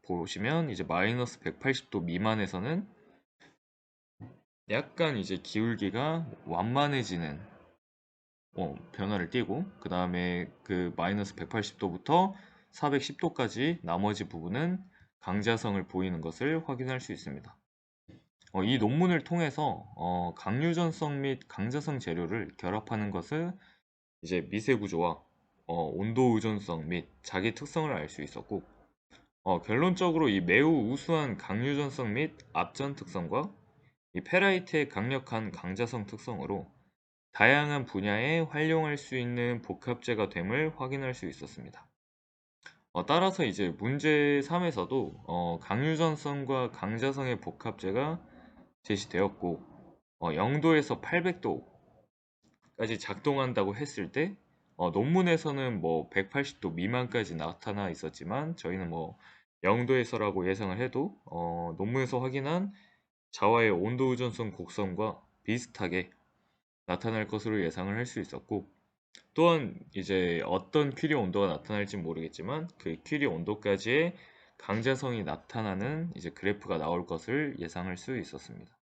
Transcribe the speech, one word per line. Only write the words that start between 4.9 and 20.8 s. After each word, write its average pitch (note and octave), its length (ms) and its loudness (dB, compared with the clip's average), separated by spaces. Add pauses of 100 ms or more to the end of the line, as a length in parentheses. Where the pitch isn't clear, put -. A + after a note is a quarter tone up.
이제 F#2+ 240 -2
기울기가 A#2 840 0 (200)
완만해지는, G2 920 0 (1160)
어, E2 180 -4 (180)
변화를 F#2+ 360 -2
띠고, B2 380 -2 (120)
그 - 120 -8
다음에 F2+ 600 0 (120)
그 F2+ 340 -2
마이너스 G2 380 0
백팔십 G2+ 440 -4
도부터 D#3+ 560 2 (360)
사백십 C#3 500 0
도까지 D3 600 0
나머지 G2 440 0
부분은 C3 560 -2 (400)
강자성을 G#2 640 0
보이는 F#2 340 -2
것을 C#3 480 -2
확인할 B2+ 320 -4
수 A2+ 120 -10
있습니다. - 440 -12 (1000)
어, F#2+ 100 0
이 B2 140 4
논문을 D3 460 4
통해서, D3+ 720 -2
어, F2 400 -2
강유전성 D#3+ 880 0